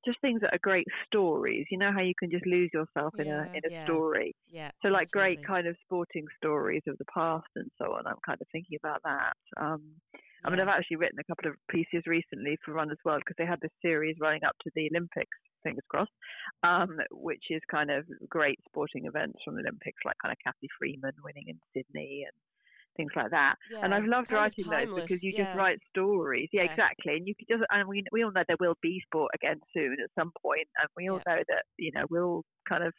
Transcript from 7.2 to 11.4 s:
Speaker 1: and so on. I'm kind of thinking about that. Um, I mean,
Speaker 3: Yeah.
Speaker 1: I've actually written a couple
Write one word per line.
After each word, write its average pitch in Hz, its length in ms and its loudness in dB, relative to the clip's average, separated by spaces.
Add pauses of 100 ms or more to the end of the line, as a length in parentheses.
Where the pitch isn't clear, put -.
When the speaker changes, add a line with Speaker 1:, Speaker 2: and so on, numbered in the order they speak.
Speaker 1:
and - 200 -8
so - 180 -2
on. - 120 -4
I'm - 180 -4
kind - 160 -4
of - 120 -10
thinking 165 280 -8
about 151 220 -4
that. 139 300 0 (240)
Um, 156 440 -6 (440)
I 147 60 0
mean, 180 80 2
Speaker 3:
Yeah. 190 40 4
Speaker 1:
I've 190 60 4 (100)
actually 170 200 -2
written 165 200 0
a 143 60 -8
couple - 260 -4